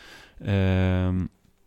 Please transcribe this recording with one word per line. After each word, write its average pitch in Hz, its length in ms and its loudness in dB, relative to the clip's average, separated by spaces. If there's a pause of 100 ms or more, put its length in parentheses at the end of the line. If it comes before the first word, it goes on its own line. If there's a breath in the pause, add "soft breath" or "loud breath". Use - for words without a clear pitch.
(460 loud breath)
Ehm, 92 840 0 (380)